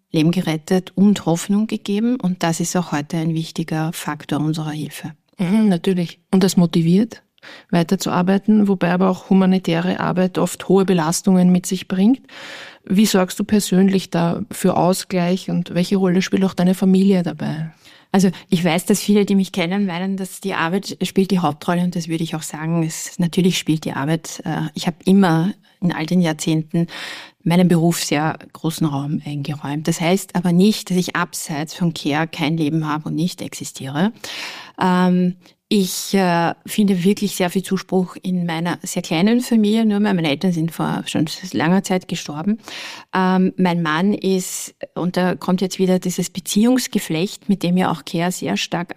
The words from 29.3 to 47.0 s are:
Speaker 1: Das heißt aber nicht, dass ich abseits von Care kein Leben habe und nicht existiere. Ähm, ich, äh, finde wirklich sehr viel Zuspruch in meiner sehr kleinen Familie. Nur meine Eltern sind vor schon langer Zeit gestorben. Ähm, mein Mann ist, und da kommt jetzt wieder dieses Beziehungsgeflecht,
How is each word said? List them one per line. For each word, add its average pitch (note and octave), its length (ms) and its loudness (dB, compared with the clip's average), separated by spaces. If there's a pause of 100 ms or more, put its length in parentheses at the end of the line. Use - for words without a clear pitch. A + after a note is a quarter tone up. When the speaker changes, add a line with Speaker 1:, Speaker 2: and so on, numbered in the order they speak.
Speaker 1:
Das E3+ 140 -2
heißt F3+ 340 0
aber F3 160 0
nicht, F#3+ 380 2
dass F3+ 80 0
ich F3+ 180 -2
abseits D#3+ 600 -6
von E3+ 180 -2
Care D#3 340 -2
kein D#3+ 300 -2
Leben D#3 300 -2
habe D3+ 220 -6
und D3+ 60 -6
nicht E3 280 -4
existiere. C#3 680 -4 (680)
Ähm, F3+ 540 2 (360)
ich, G3+ 440 0
äh, E3+ 400 2 (100)
finde G3 380 2
wirklich G3+ 320 0
sehr F3+ 160 -2
viel F#3+ 100 -2
Zuspruch F#3 600 -2
in F3+ 240 -2
meiner E3 340 -4
sehr F3+ 220 -6
kleinen G3+ 360 2
Familie. A3+ 460 2
Nur G3+ 140 2
meine G3 280 2
Eltern D3+ 240 0
sind D#3+ 200 -2
vor D#3 340 -4
schon - 220 -2 (260)
langer E3+ 300 2
Zeit F#3 240 -2
gestorben. E3+ 500 -4 (560)
Ähm, F#3 420 2
mein F3 280 0
Mann E3+ 320 0
ist, - 580 -4 (220)
und E3 200 -2
da F3+ 200 0
kommt - 260 -2
jetzt F#3 160 -4
wieder F#3 220 2
dieses F3+ 320 -6
Beziehungsgeflecht, G#3 1160 -2